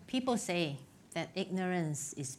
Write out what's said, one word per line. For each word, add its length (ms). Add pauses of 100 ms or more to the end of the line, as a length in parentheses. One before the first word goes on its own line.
people 300
say 440 (340)
that 200
ignorance 800
is 260